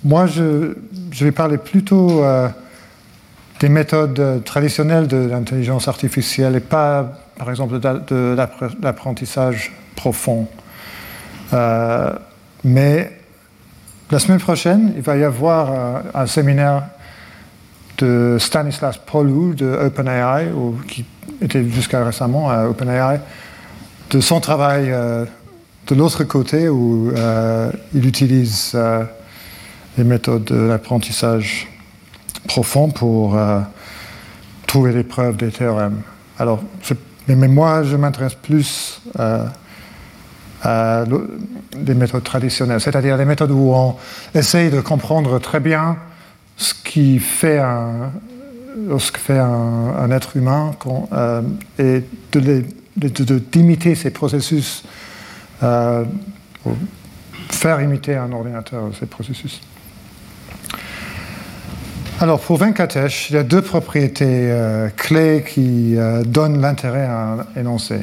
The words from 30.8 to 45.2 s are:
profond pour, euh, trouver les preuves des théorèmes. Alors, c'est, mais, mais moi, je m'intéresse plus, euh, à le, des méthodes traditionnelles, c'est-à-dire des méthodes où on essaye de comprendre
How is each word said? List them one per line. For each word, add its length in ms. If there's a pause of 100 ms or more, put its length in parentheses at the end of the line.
profond 400
pour, 480
euh, 240 (1040)
trouver 260
les 120
preuves 320
des 160
théorèmes. 480 (380)
Alors, 260 (180)
c'est, 160 (300)
mais, 80
mais 100
moi, 380
je 120
m'intéresse 380
plus, 680 (200)
euh, 260 (1160)
à 440
le, 300 (380)
des 180
méthodes 300
traditionnelles, 560
c'est-à-dire 360
des 80
méthodes 280
où 200
on 220 (400)
essaye 360
de 100
comprendre 580